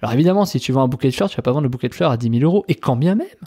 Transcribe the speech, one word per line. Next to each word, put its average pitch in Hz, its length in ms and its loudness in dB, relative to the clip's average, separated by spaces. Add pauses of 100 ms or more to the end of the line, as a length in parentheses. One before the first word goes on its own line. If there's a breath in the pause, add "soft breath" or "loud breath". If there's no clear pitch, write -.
Alors, 117 100 -4
évidemment, 180 320 4
si 135 160 -2
tu - 120 -2
vends 135 100 2
un 131 60 2
bouquet 131 200 -2
de 127 60 0
fleurs, 196 160 -2
tu - 60 -12
vas 156 60 -4
pas 123 100 0
vendre 147 100 0
le 135 80 0
bouquet 127 180 -4
de - 60 -8
fleurs 170 160 0
à 120 80 0
dix 117 100 -2
mille 117 160 2
euros. 185 240 2
Et 170 60 0
quand - 220 -2
bien 165 180 2
même, 330 140 -2 (180)